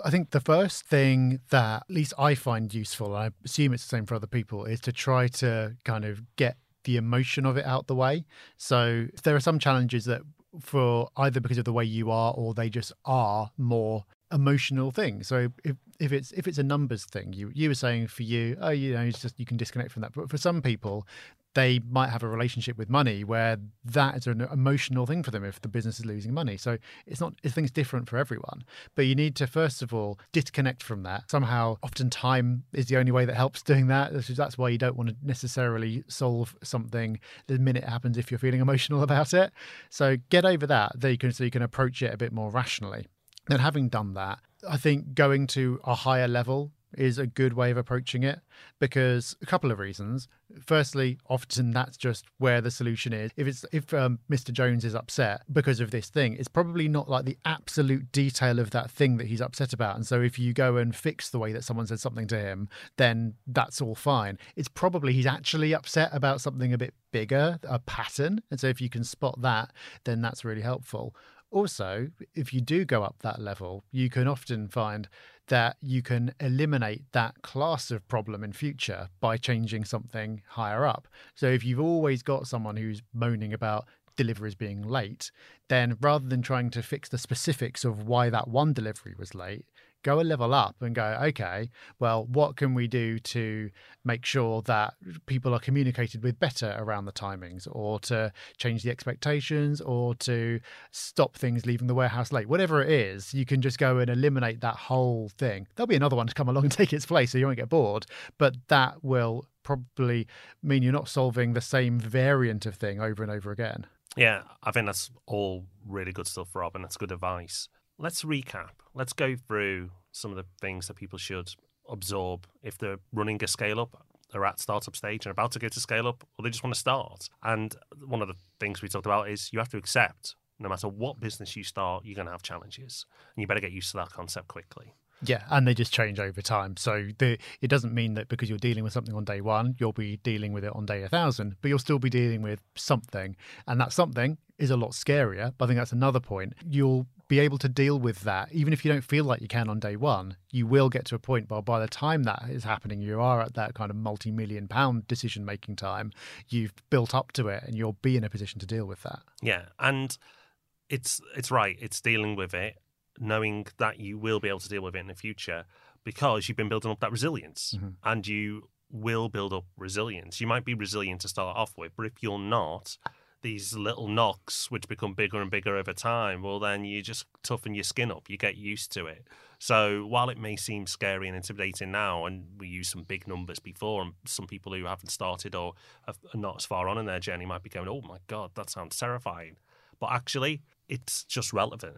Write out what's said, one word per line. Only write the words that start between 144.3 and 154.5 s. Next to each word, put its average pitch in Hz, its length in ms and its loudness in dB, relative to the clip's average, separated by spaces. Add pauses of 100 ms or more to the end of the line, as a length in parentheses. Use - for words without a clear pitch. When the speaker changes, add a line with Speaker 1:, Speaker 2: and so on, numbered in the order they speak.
Speaker 1:
is 139 100 2
a 131 80 4
lot 113 140 0
scarier, 123 640 0
but 127 80 2
I - 40 4
think 120 100 4
that's 120 120 -2
another 127 280 4
point. 98 340 -6 (100)
You'll 135 440 4 (200)
be 139 120 6
able 143 180 4
to 135 100 0
deal 139 320 4
with 110 220 0
that, 98 300 -2
even 151 200 2
if 151 140 2
you 151 60 6
don't 139 120 2
feel 147 220 2
like 127 160 0
you 107 60 -8
can 117 220 2
on 107 100 0
day 104 160 -2
one, 101 420 0 (140)
you 120 160 2
will 135 200 8
get - 180 0
to - 100 -4
a 110 40 -4
point 117 300 0
where 107 140 -4
by 117 160 2
the 110 80 0
time 151 360 0
that 110 240 0
is 127 160 -6
happening, 104 380 -4
you 107 180 -2
are 120 220 4
at 117 140 -6
that 120 180 -2
kind 107 160 -4
of 104 80 -6
multi-million 107 680 -4